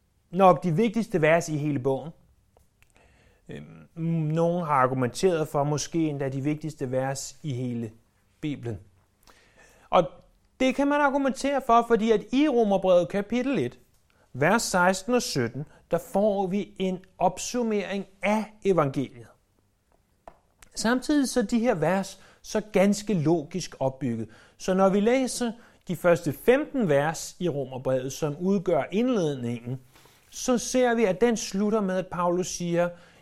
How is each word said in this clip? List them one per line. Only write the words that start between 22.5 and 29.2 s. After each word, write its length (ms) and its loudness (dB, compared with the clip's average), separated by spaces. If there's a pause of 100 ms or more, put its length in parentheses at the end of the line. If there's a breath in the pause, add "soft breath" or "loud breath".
ganske 520 2
logisk 680 -2
opbygget. 500 -4 (280 soft breath)
Så 160 -2
når 160 4
vi 100 2
læser 520 0 (360 loud breath)
de 80 -6
første 380 2
femten 560 2
vers 500 0
i 100 -2
Romerbrevet, 640 -4
som 260 -4
udgør 520 0
indledningen, 880 -2 (480 soft breath)